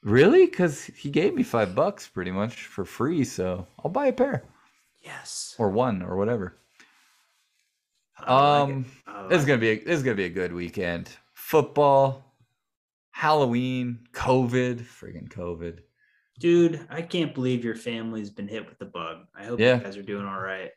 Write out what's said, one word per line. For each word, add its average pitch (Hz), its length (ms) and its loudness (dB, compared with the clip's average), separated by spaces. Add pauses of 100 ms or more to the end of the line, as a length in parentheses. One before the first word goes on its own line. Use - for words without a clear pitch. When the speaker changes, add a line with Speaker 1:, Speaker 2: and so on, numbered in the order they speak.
Speaker 1:
Really? 180 440 8
'Cause 175 380 -2
he - 240 -12
gave 170 240 2
me 294 100 0
five 104 320 0
bucks 170 320 -2
pretty 90 240 -8
much 101 360 -6
for - 180 -8
free, 143 380 -2
so 92 440 -6 (160)
I'll 147 80 -4
buy 269 160 0
a 254 60 2
pair. 254 300 -2 (580)
Speaker 2:
Yes. - 560 -14
Speaker 1:
Or 110 140 0
one 110 320 0
or 90 120 -6
whatever. 101 400 -4 (1600)
Speaker 2:
I 143 420 6
like 143 100 2
it. 135 40 -4
Speaker 1:
Um, 135 120 -4 (220)
Speaker 2:
I 98 200 -14
Speaker 1:
this 175 140 4
is - 20 2
Speaker 2:
like 135 40 2
Speaker 1:
gonna 139 100 4
Speaker 2:
it. - 40 2
Speaker 1:
be 113 80 4
a, 110 160 0
this 170 120 0
is 139 60 -2
gonna 123 120 2
be 98 100 0
a 85 40 -2
good 87 240 -4
weekend. 87 560 -4 (240)
Football, 139 1000 2 (760)
Halloween, 127 1000 0
covid, 127 680 0
friggin' - 480 -16
covid. 85 500 -10 (580)
Speaker 2:
Dude, 170 520 2
I 160 120 -10
can't 165 320 -4
believe 127 320 -2
your 113 100 -4
family's 113 540 -8
been 101 180 -12
hit 107 200 -10
with - 100 -20
the 101 80 -14
bug. 82 400 -12 (100)
I 98 100 -18
hope 120 140 -6
Speaker 1:
Yeah. 123 180 6
Speaker 2:
you 117 60 -4
guys 98 140 -12
are 101 60 -14
doing 101 220 -8
all 98 140 -8
right. 95 360 -8